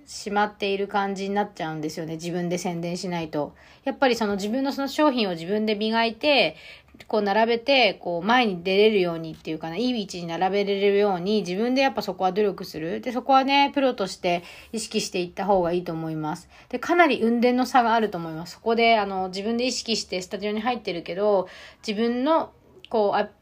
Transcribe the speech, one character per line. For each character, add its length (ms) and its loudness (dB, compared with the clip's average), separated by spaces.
し 260 -12
ま 140 2
っ 100 -4
て 120 -4
い 100 0
る 120 -4
感 260 -2
じ 140 -6
に 60 -2
な 80 2
っ 120 -8
ち 80 -8
ゃ 80 -6
う 40 -6
ん 60 -6
で 100 -4
す 80 -10
よ 60 -6
ね。 100 -8
自 160 -8
分 180 -4
で 80 0
宣 240 -6
伝 160 -6
し 100 -8
な 140 -4
い 80 -8
と。 260 -4
や 80 -4
っ 40 -16
ぱ 120 4
り 60 2
そ 120 -2
の 80 0
自 140 -4
分 160 -2
の 80 -2
そ 80 -6
の 80 -4
商 220 4
品 180 0
を 20 -2
自 140 -6
分 200 -2
で 100 0
磨 280 0
い 120 0
て、 420 2
こ 100 0
う 60 2
並 240 4
べ 120 2
て、 360 4
こ 240 -6
う 60 -4
前 200 4
に 180 -2
出 140 2
れ 140 8
る 100 4
よ 140 0
う 20 -6
に 160 -10
っ 20 -14
て 140 -12
い 60 -4
う 40 -8
か 100 -8
な、 80 -8
い 40 -2
い 200 -2
位 20 -4
置 180 -10
に 60 -8
並 240 0
べ 120 2
れ 160 -2
る 180 4
よ 180 2
う 40 -2
に、 220 0
自 140 -4
分 180 0
で 80 2
や 80 4
っ 40 -4
ぱ 100 -4
そ 100 -4
こ 100 -4
は 80 2
努 120 0
力 220 -2
す 140 -12
る。 220 -6
で、 100 -6
そ 120 -6
こ 100 2
は 100 6
ね、 300 2
プ 80 0
ロ 140 2
と 100 -2
し 100 -8
て 280 -2
意 80 -6
識 220 -4
し 80 -6
て 100 -4
い 60 -2
っ 60 -10
た 140 -6
方 180 4
が 100 0
い 60 0
い 40 -4
と 80 -8
思 200 -6
い 40 -6
ま 200 -4
す。 120 -14
で、 80 -6
か 180 -2
な 120 6
り 120 0
雲 220 2
泥 140 4
の 100 2
差 160 4
が 140 4
あ 40 2
る 120 0
と 80 -6
思 100 -6
い 40 -8
ま 120 -10
す。 80 -16
そ 80 -20
こ 140 0
で、 240 6
あ 80 0
の、 220 -4
自 120 -8
分 160 -2
で 80 -2
意 60 0
識 260 -4
し 80 -6
て 160 -6
ス 60 -12
タ 100 -8
ジ 100 -6
オ 40 -2
に 100 -4
入 140 -2
っ 60 -8
て 120 -6
る 80 -8
け 140 -10
ど、 340 2
自 140 -4
分 240 0
の、 280 2
こ 260 2
う、 20 2
ア-、 120 0